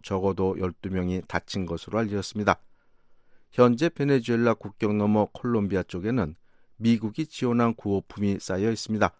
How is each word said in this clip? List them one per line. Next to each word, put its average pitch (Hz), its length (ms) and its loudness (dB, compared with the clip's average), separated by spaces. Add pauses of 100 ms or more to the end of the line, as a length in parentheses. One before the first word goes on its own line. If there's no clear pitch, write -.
적어도 95 560 0
열두 92 320 -4
명이 90 360 -2
다친 92 380 -4
것으로 85 320 -6
알려졌습니다. 104 640 -2 (880)
현재 123 380 4
베네수엘라 120 640 2
국경 104 460 -2
너머 104 340 4
콜롬비아 101 480 -2
쪽에는 92 540 -4 (420)
미국이 113 480 0
지원한 117 480 0
구호품이 101 680 -2
쌓여 95 300 -2
있습니다. 107 500 -2